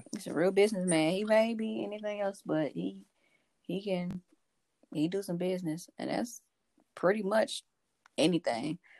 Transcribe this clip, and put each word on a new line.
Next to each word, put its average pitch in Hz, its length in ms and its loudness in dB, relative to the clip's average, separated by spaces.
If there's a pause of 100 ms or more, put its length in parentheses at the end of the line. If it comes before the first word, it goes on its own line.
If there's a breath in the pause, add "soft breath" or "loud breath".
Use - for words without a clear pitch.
(140)
He's - 140 -8
a - 60 -6
real 175 180 2
businessman. 185 600 4
He 196 100 0
may 220 300 4
be 220 300 -4
anything 208 380 -6
else, 196 240 -4
but 156 260 0
he, 190 260 -6 (640)
he 180 220 -6
can, 180 380 -4 (720)
he 156 140 0
do 190 160 -2
some 180 140 -4
business, 180 600 -4
and - 120 -6
that's - 320 -4 (540)
pretty 202 280 2
much 208 400 0 (540)
anything. 156 600 0 (200 soft breath)